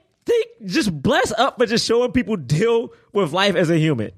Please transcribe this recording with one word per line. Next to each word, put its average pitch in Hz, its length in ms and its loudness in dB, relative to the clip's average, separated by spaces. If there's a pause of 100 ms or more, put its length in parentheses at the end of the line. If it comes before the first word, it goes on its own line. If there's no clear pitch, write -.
(260)
thank, 466 200 2 (200)
just 202 260 -2 (100)
bless 302 300 0
up 240 260 0
for 240 60 2
just 220 220 0
showing 240 260 0
people 220 240 0
deal 190 560 0 (220)
with 185 180 0
life 190 240 2
as 165 140 2
a 170 80 2
human. 135 400 0